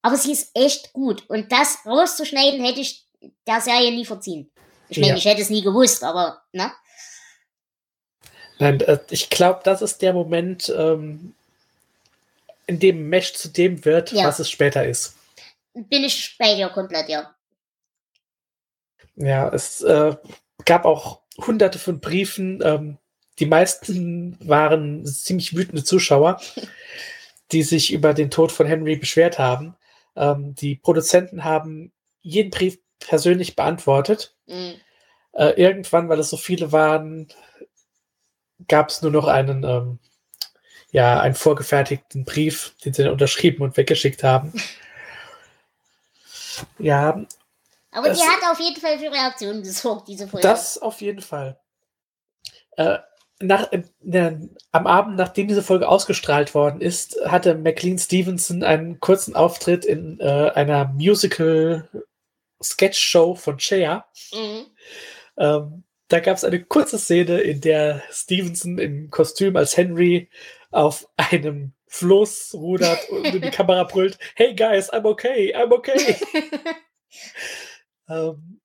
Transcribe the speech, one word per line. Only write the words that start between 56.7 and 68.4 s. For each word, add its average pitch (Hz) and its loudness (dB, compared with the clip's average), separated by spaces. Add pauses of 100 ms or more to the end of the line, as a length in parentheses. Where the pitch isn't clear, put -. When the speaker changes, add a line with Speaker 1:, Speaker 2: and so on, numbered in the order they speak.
Speaker 2:
ist, - -6
hatte 175 2
McLean 165 -2
Stevenson 180 -2
einen 165 0
kurzen - 0
Auftritt 170 0
in, 160 -4
äh, 143 2
einer 143 2
Musical-Sketch-Show 165 0
von 143 -8
Cher. 185 -2 (280)
Speaker 1:
Mhm. 220 -10 (720)
Speaker 2:
Ähm, 151 -2 (240)
da 170 2
gab's 185 -2
eine 175 -2
kurze - 0
Szene, 175 2
in 143 -2
der 151 0 (100)
Stevenson 180 -6